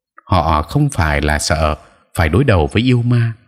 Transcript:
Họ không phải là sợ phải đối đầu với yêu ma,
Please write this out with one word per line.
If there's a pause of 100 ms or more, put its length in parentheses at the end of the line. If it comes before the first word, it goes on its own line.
(260)
Họ
không
phải
là
sợ (400)
phải
đối
đầu
với
yêu
ma, (140)